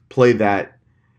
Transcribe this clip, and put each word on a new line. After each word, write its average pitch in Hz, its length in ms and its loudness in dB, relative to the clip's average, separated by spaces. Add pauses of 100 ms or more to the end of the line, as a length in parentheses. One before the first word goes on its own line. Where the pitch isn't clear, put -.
play 123 240 2
that, 101 440 -4 (420)